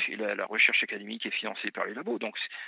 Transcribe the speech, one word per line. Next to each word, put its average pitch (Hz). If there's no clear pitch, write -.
la, 107
la, 101
la 98
recherche -
académique 107
est 110
financée 110
par -
les 104
labos. 107
Donc, 110
c-, -